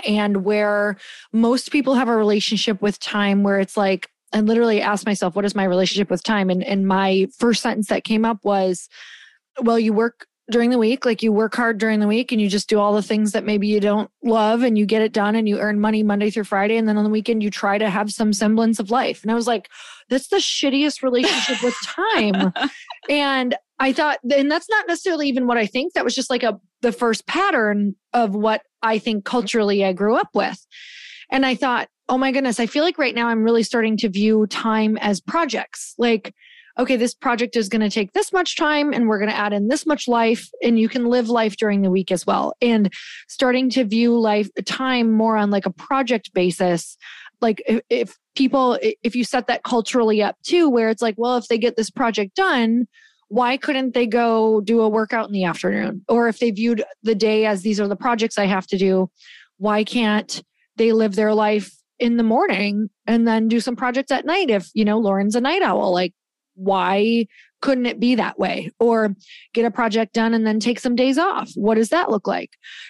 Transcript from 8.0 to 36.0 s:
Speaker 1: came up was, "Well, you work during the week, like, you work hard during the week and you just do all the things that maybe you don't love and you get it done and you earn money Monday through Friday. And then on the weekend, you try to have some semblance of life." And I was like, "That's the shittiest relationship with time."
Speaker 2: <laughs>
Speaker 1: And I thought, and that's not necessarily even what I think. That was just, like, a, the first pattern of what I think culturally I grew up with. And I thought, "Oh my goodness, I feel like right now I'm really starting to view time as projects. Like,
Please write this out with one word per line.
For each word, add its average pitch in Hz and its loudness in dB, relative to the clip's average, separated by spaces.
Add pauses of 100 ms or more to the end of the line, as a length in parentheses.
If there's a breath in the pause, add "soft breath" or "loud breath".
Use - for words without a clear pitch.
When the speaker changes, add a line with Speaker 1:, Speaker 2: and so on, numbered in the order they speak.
Speaker 1:
came 220 0
up 220 -4
was, 190 0 (720 loud breath)
"Well, 233 2
you 220 2
work 226 -2 (240)
during 233 2
the 254 2
week, 233 0
like, 233 0
you 220 2
work 214 0
hard 226 0
during 220 0
the 208 2
week 226 -2
and 220 0
you 202 2
just 196 -2
do 214 2
all 208 2
the 208 0
things 214 -2
that 220 -4
maybe 208 0
you 208 2
don't 202 0 (140)
love 226 2
and 233 2
you 208 2
get 214 0
it 220 0
done 208 0
and 220 0
you 208 0
earn 208 0
money 214 0
Monday 208 0
through 214 -4
Friday. 202 0
And 226 0
then 214 2
on 208 2
the 214 0
weekend, 214 0
you 208 -2
try 202 -2
to 220 0
have 202 -2
some 214 0
semblance 220 2
of 202 -6
life." 233 -2
And 214 -4
I 233 0
was 233 -2
like, 226 -2 (400 loud breath)
"That's 262 -2
the 392 2
shittiest 285 0
relationship 262 0
with 247 -2 (100)
time." 208 0
Speaker 2:
<laughs> 277 -4 (380 loud breath)
Speaker 1:
And 269 0 (240)
I 269 2
thought, 302 0 (100)
and 277 4
that's 320 -2
not 427 0
necessarily 320 -2
even 254 0
what 240 2
I 226 2
think. 254 -4
That - 0
was 240 -2
just, - -6
like, 247 -2
a, 220 -2 (220)
the 240 0
first 226 -2
pattern 214 0 (180)
of 226 2
what 214 0 (220)
I 220 0
think 208 -4
culturally 202 0
I 190 2
grew 202 0
up 349 -2
with. 190 -4 (680 loud breath)
And 269 0
I 254 0
thought, 247 -2 (200)
"Oh 254 0
my 269 2
goodness, 262 0
I 233 0
feel 294 0
like 349 0
right 262 0
now 233 -2
I'm 226 0
really 226 4
starting 220 0
to 214 -2
view 214 2
time 220 0
as 208 -2
projects. - -6
Like, 226 0 (420 loud breath)